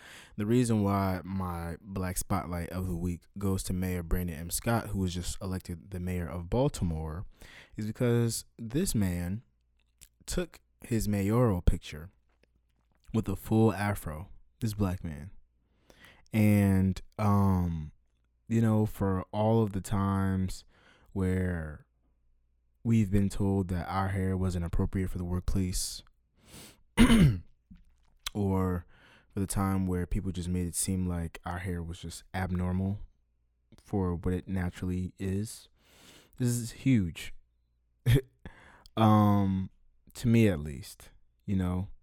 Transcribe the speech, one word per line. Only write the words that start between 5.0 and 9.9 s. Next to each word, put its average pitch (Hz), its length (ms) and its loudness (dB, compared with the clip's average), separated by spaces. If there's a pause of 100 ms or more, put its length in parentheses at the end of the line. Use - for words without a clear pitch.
was 92 120 -2
just 87 300 -6
elected 92 480 -8
the 92 80 -8
mayor 90 300 -4
of 85 200 -8
Baltimore, 85 760 -2 (500)
is 107 100 -6
because 117 580 0 (120)
this 139 380 -2
man 92 480 -2 (840)